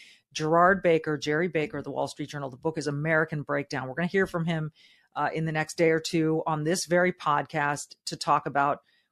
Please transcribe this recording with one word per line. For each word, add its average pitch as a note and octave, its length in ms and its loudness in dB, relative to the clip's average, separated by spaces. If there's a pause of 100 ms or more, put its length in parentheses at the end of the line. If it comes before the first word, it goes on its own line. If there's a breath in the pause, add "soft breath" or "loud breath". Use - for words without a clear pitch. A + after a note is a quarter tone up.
(320 loud breath)
Gerard E3+ 500 4
Baker, D#3+ 360 2
Jerry D3+ 280 -2
Baker, D3+ 360 -4
the C#3 80 -10
Wall C#3 180 -4
Street C#3+ 220 -10
Journal. C#3+ 180 -8
The B2+ 80 -12
book D#3+ 220 -4
is C#3 80 -4
American D#3 560 0
Breakdown. C#3+ 440 -4
We're B2+ 80 -8
gonna E3+ 140 -2
hear F#3+ 180 2
from E3+ 200 -4
him, D#3 260 -2 (420 soft breath)
uh, C#3+ 180 -2
in D#3+ 120 -2
the D#3+ 80 -2
next D#3 240 -2
day E3 140 4
or D#3+ 100 2
two D#3+ 460 0
on D#3 180 -2
this F3 220 -2
very F3+ 260 2
podcast D3 840 -2 (120)
to D#3+ 100 -8
talk D3 300 0
about C#3 340 0 (320)